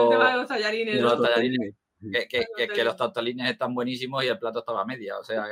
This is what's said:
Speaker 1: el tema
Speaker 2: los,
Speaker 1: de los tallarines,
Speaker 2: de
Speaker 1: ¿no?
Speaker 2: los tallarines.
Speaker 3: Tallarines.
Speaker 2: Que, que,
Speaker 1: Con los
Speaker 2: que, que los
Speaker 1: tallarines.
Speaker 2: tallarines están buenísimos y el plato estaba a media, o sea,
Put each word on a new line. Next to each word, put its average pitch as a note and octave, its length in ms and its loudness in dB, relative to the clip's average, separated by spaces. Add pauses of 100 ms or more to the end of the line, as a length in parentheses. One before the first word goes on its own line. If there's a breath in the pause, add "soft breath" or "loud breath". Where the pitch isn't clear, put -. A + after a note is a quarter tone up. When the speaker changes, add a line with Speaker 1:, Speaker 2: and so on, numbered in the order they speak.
Speaker 1:
el A#2 80 8
tema A#2 140 6
Speaker 2:
los, B3+ 80 4
Speaker 1:
de B3 60 0
los B3 100 -4
tallarines, A3 480 -2
Speaker 2:
de - 40 2
Speaker 1:
¿no? A#2+ 80 4
Speaker 2:
los A#2 140 4
tallarines. A#2+ 360 2
Speaker 3:
Tallarines. G#2 180 -6 (260)
Speaker 2:
Que, G#2+ 260 -4
que, B2+ 100 -4
Speaker 1:
Con A#2 80 0 (120)
los A#2 100 0
Speaker 2:
que, G#2 60 -6
que A#2 100 2
los A2+ 120 0
Speaker 1:
tallarines. A#2 180 -2
Speaker 2:
tallarines B2 380 -2
están B2 220 -4
buenísimos B2+ 500 -4
y - 40 0
el A2+ 100 0
plato A#2 200 -6
estaba A2+ 240 -4
a - 20 0
media, G#2+ 340 -8
o G2 60 -12
sea, A2 280 -4